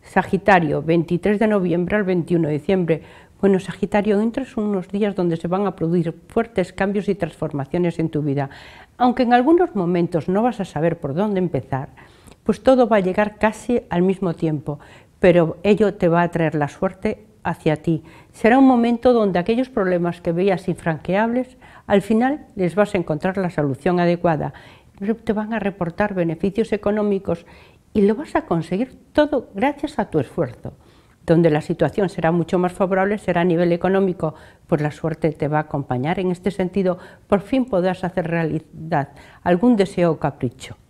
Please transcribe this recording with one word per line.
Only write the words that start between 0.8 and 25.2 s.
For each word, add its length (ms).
veintitrés 580
de 80
noviembre 480
al 80
veintiuno 460
de 60
diciembre. 460
Bueno, 200
Sagitario, 640
entras 360
unos 320
días 260
donde 220
se 100
van 180
a 100
producir 380
fuertes 460
cambios 360
y 60
transformaciones 840
en 120
tu 120
vida. 280
Aunque 260
en 100
algunos 420
momentos 540
no 140
vas 160
a 60
saber 340
por 160
dónde 240
empezar, 500
pues 200
todo 240
va 100
a 40
llegar 360
casi 520
al 120
mismo 320
tiempo, 460
pero 420
ello 320
te 140
va 160
a 80
traer 240
la 120
suerte 600
hacia 320
ti. 280
Será 260
un 80
momento 480
donde 240
aquellos 320
problemas 520
que 100
veías 360
infranqueables, 920
al 160
final 440
les 200
vas 200
a 20
encontrar 400
la 120
solución 500
adecuada. 540